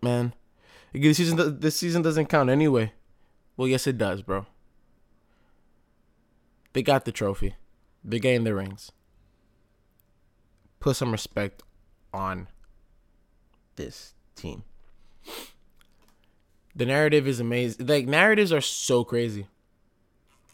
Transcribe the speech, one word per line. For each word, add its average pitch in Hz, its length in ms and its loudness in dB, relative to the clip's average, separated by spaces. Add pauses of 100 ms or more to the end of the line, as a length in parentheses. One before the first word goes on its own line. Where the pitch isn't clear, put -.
man. 120 320 0 (580)
This 143 240 4
season, 165 420 0
this 151 160 0
season 170 280 0
doesn't 156 240 2
count 139 240 2
anyway. 131 420 2 (640)
Well, 131 120 0
yes, 127 180 0
it 131 100 -2
does, 101 240 -2
bro. 98 260 -6 (2250)
They 131 100 -2
got 135 220 2
the 117 80 -6
trophy. 98 420 -2 (480)
They're 110 160 -4
getting 123 240 2
the 110 100 0
rings. 98 380 -8 (1900)
Put 135 160 0
some 120 160 -2
respect - 500 -6 (500)
on 95 360 -8 (1300)
this - 360 -14 (220)
team. - 280 -12 (2000)
The 123 100 -2
narrative 147 440 4
is 123 100 -2
amazing. 120 480 -2
Like, 143 200 2
narratives 190 440 4
are 156 80 2
so 123 460 0
crazy. 113 420 -4 (1080)